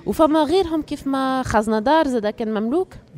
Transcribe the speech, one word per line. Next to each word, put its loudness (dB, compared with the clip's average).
وفما 2
غيرهم 0
كيف -10
ما -2
خزندار 2
زادا -2
كان -6
مملوك. -2